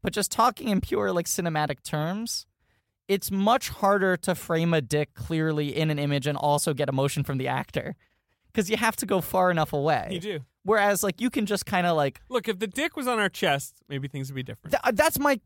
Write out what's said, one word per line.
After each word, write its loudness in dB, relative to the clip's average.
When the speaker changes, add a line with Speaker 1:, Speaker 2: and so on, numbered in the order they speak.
Speaker 1:
But -2
just -2
talking 2
in 2
pure, -2
like, 0
cinematic -2
terms, -4
it's 0
much 2
harder 2
to -2
frame 0
a 4
dick -2
clearly -2
in 0
an -2
image 0
and -2
also 2
get -2
emotion 0
from -4
the -2
actor. -4
'Cause 0
you 2
have 0
to -6
go 2
far 2
enough 0
away. 0
Speaker 2:
You -6
do. -6
Speaker 1:
Whereas, 4
like, -2
you 2
can 0
just -2
kinda, 2
like 2
Speaker 2:
Look, -2
if -4
the -4
dick -4
was -4
on 0
our 2
chest, -2
maybe -8
things -8
would -14
be -4
different. -6
Speaker 1:
Th-, 2
uh, 2
that's 2
my 2